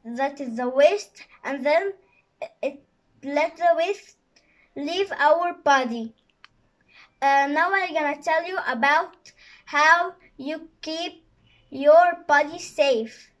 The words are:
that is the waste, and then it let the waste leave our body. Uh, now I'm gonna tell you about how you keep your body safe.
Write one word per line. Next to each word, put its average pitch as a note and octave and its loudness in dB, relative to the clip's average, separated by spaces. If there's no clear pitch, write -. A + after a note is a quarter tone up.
that C4+ -6
is A#3 -8
the B3 -4
waste, D4 0
and C4 -8
then F4+ 0
it C#4+ -8
let D4+ -4
the E4+ 2
waste F4+ -4
leave F4 -4
our E4+ 2
body. B3 -2
Uh, C#4 2
now E4+ 0
I'm F#4 -2
gonna D4 -2
tell E4+ 0
you F#4 -6
about C#4+ 0
how E4 2
you D4+ -12
keep D#4+ -10
your D#4+ 4
body D4 0
safe. B3 -2